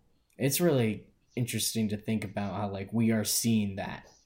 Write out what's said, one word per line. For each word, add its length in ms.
it's 200
really 440
interesting 540
to 80
think 260
about 320
how, 160
like, 200
we 200
are 120
seeing 520
that, 320